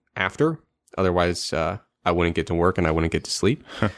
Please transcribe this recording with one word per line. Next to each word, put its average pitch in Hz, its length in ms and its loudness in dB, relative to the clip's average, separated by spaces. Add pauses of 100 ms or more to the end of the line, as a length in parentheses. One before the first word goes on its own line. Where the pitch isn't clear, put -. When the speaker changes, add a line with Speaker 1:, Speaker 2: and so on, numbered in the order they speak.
(160)
Speaker 1:
after. 147 440 -2 (400)
Otherwise, 87 520 0
uh, 82 280 -2 (260)
I 90 60 2
wouldn't 85 240 2
get 82 120 0
to 90 60 -4
work 85 240 2
and 87 80 2
I 80 60 2
wouldn't 82 200 2
get 80 120 -2
to - 80 -10
sleep. - 320 0 (180)
Speaker 2:
<laughs> 104 160 2